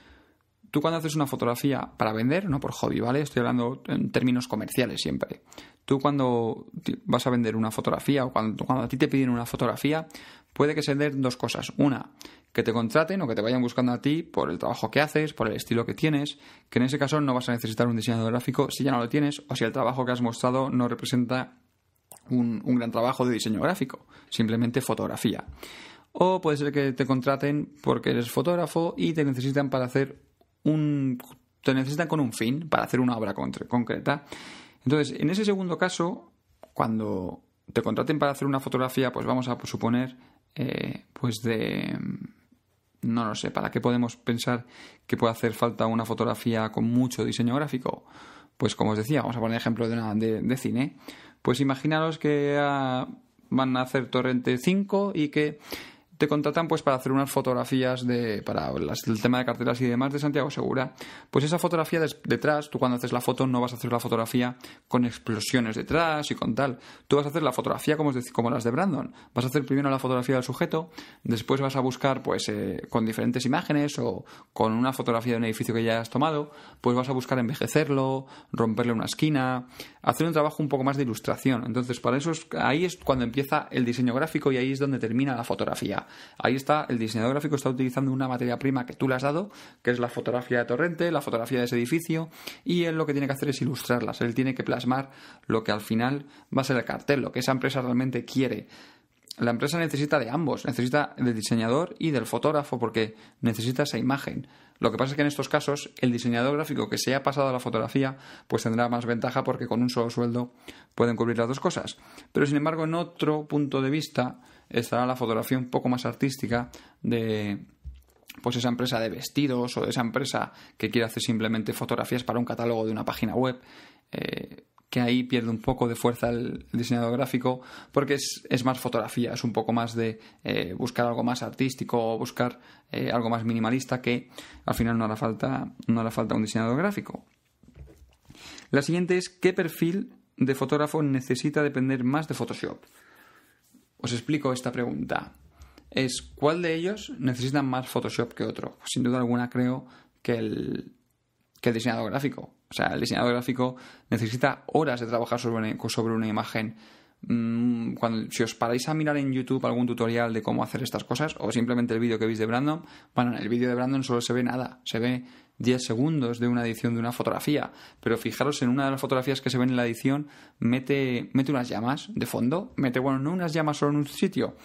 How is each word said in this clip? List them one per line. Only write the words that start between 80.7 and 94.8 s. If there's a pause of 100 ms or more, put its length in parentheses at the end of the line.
más
de
ilustración.
Entonces,
para
eso
es, (100)
ahí
es
cuando
empieza
el
diseño
gráfico
y
ahí
es
donde
termina
la
fotografía. (340)
Ahí
está,
el
diseñador
gráfico
está
utilizando
una
materia
prima
que
tú
le
has
dado, (320)
que
es
la
fotografía
de
Torrente,
la
fotografía
de
ese
edificio, (340)
y
él
lo
que
tiene
que
hacer
es
ilustrarlas.
Él
tiene
que
plasmar (360)